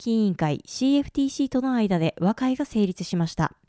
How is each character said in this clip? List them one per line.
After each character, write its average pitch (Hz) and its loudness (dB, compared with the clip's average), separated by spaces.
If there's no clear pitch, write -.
引 226 2
委 - 4
員 175 0
会、 151 -2
シ 277 0
ー 285 4
エ - 2
フ - -8
テ 285 -2
ィ 269 2
ー - 0
シ 277 -4
ー 262 0
と 254 -2
の 262 -2
間 202 2
で 160 0
和 190 2
解 254 0
が 294 -2
成 208 0
立 180 -4
し - -8
ま 170 0
し - -6
た。 - 0